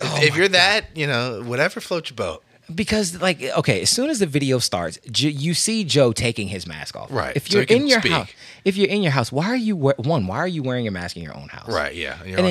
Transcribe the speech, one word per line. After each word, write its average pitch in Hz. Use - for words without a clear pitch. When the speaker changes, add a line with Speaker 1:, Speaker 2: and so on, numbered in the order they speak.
Speaker 1:
oh 147
Speaker 2:
if 151
Speaker 1:
my 143
Speaker 2:
you're 185
Speaker 1:
God. 185
Speaker 2:
that, 196
you 151
know, 120
whatever 135
floats 170
your 113
boat. 90
Speaker 1:
Because, 185
like, 180
okay, 127
as -
soon 269
as 269
the 196
video 135
starts, 87
J-, 135
you 151
see 220
Joe 131
taking 113
his 92
mask 76
off. -
Speaker 2:
Right. 120
Speaker 1:
If -
Speaker 2:
So 180
Speaker 1:
you're 202
Speaker 2:
he -
can 226
Speaker 1:
in 294
your 233
Speaker 2:
speak. 202
Speaker 1:
house, 131
if 196
you're 196
in 208
your 156
house, 127
why 143
are 240
you 214
we-, 139
one? 120
Why 101
are 180
you 160
wearing 123
a 104
mask 87
in 85
your 76
own 71
house? -
Speaker 2:
Right. 76
Yeah. 78
In 92
your 92
Speaker 1:
And 185
Speaker 2:
own -